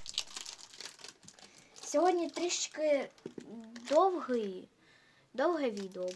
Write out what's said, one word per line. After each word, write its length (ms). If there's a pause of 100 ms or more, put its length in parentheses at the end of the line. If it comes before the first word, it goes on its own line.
(1700)
Сьогодні 560
трішки 800 (800)
довгий... 800 (680)
Довге 360
відео 460